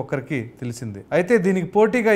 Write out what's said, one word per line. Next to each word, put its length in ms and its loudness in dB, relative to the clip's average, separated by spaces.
ఒక్కరికి 380 -6
తెలిసిందే. 400 -10
అయితే 160 2
దీనికి 280 0
పోటీగా 400 4